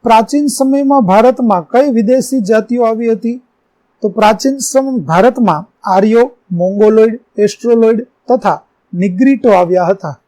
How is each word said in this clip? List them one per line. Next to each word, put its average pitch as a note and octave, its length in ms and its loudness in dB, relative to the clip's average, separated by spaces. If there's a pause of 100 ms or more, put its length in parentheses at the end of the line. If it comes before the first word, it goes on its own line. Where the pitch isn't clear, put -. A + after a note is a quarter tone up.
પ્રાચીન A#3 440 0
સમયમાં C#4 540 0
ભારતમાં G#3+ 640 0
કઈ C#4 240 0
વિદેશી A#3+ 500 0
જાતિઓ A3 420 -2
આવી A3+ 280 -2
હતી? A3+ 300 -6 (600)
તો G#3+ 80 -2
પ્રાચીન G#3+ 480 0
સમ-, C4 420 -2
ભારતમાં F3+ 720 0 (140)
આર્યો, A3 480 0 (200)
મોંગોલોઇડ, G#3+ 680 0 (180)
એસ્ટ્રોલોઇડ A3+ 720 0 (220)
તથા G#3 320 -2 (320)
નિગ્રીટો G#3 560 0
આવ્યા F3+ 360 2
હતા. F#3+ 420 -6